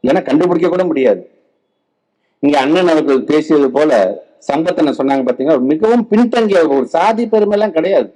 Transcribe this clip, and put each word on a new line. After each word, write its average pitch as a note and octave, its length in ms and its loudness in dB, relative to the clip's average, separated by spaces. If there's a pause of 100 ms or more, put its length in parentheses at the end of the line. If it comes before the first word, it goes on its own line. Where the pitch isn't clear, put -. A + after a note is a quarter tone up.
ஏன்னா F#3+ 200 0
கண்டுபிடிக்க E3+ 460 0
கூட F3+ 160 -2
முடியாது. C3 360 0 (1200)
இங்க C#3+ 160 2
அண்ணன் E3 340 2
அவர்கள் C3+ 360 0
பேசியது D3+ 420 2
போல D3 200 2 (540)
சம்பத்தனை D#3 520 -2
சொன்னாங்க C3+ 280 -2
பாத்தீங்களா, C3 340 0 (120)
மிகவும் A3 360 0
பின்தங்கிய A3 600 2
ஒரு C3+ 200 0
சாதி G#3+ 400 -2
பெருமை G#3+ 300 0
எல்லாம் G#3 200 -2
கிடையாது E3 380 0